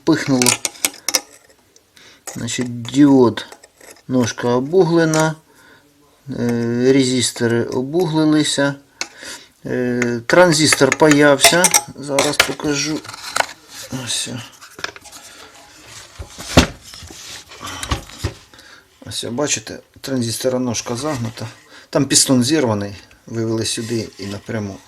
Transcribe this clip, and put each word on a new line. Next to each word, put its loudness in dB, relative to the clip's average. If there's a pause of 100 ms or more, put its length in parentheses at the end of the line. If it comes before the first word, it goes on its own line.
пихнуло. 2 (1800)
Значить, -6
діод, 6 (640)
ножка 0
обуглена, 2 (960)
е, 0
резистори 2
обуглилися, 0 (920)
е, -2
транзистор 4
паявся, 6 (320)
зараз -2
покажу. -4 (1040)
Ось. -6 (4000)
Ось, -10
бачите, -4 (220)
транзистора -2
ножка -4
загнута. -6 (440)
Там 0
пістон 2
зірваний, 0 (320)
вивели -4
сюди -6 (100)
і -10
напряму -8 (100)